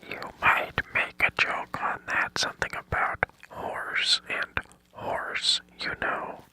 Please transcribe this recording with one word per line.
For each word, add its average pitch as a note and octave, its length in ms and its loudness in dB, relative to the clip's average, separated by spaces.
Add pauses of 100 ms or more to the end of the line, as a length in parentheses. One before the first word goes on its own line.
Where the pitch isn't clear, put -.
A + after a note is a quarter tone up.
You - 120 -8 (200)
might - 400 4 (140)
make - 320 0
a - 60 4 (100)
joke - 400 -2
on - 260 0
that, - 300 0
something - 400 0
about - 480 0 (240)
horse - 800 0
and - 300 -2 (340)
horse, - 680 0 (180)
you - 220 -4
know. - 520 -2